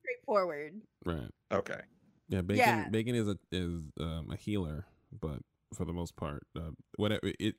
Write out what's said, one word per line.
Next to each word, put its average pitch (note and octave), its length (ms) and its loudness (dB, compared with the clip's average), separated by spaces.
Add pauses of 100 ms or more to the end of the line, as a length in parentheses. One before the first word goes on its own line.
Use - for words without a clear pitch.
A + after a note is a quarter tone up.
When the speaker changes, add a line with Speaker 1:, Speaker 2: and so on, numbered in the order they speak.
Speaker 1:
straightforward. F#3 800 0 (240)
Speaker 2:
Right. D#2+ 240 -2 (220)
Speaker 3:
Okay. - 300 0 (480)
Speaker 2:
Yeah, F#2+ 120 2
Bacon, F2 160 2
Speaker 1:
Yeah. G3+ 320 6
Speaker 2:
Bacon A2+ 260 2
is A2 140 4
a, F#2 80 0 (140)
is, E2+ 320 0 (180)
um, D#2+ 300 -2
a F2 40 -2
healer, F2+ 500 -2 (320)
but C#2+ 220 -4 (340)
for F2+ 120 -4
the E2+ 80 -2
most E2+ 240 -4
part, D2 280 -6 (120)
uh, E2 140 -6 (260)
whatever G#2 240 2 (180)
it, G#2 200 0